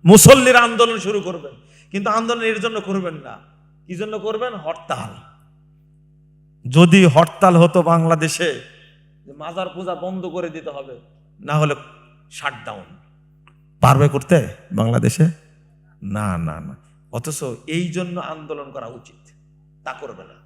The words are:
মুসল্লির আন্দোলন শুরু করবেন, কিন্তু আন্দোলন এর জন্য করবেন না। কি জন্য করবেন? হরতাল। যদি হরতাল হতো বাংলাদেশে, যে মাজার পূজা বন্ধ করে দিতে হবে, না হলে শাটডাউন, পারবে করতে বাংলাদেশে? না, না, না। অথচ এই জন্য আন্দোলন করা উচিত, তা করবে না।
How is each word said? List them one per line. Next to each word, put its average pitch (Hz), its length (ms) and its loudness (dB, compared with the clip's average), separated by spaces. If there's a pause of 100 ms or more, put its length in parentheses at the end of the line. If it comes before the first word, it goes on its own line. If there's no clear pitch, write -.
মুসল্লির 254 500 8
আন্দোলন 233 440 2
শুরু 202 220 -4
করবেন, 156 320 -12 (380)
কিন্তু 202 180 -6
আন্দোলন 226 320 -2
এর 226 180 -4
জন্য 220 220 -6
করবেন 190 320 -8
না। 135 260 -18 (480)
কি 180 80 -14
জন্য 214 240 -10
করবেন? 220 340 -6
হরতাল। 151 600 -10 (1500)
যদি 175 360 6
হরতাল 170 520 4
হতো 170 240 4
বাংলাদেশে, 160 800 0 (640)
যে 139 80 -20
মাজার 170 360 -10
পূজা 175 260 -10
বন্ধ 185 300 -10
করে 170 240 -8
দিতে 156 200 -14
হবে, 135 300 -16 (400)
না 139 140 -8
হলে 151 220 0 (560)
শাটডাউন, 110 520 -12 (1000)
পারবে 135 280 4
করতে 139 380 0 (240)
বাংলাদেশে? 117 540 0 (800)
না, 98 340 -6
না, 80 220 -8
না। - 160 -16 (360)
অথচ 143 320 -10 (240)
এই 165 240 -6
জন্য 175 280 -8
আন্দোলন 147 520 -14
করা 120 160 -14
উচিত, - 440 -20 (520)
তা 131 100 -12
করবে 107 300 -18
না। - 100 -20 (120)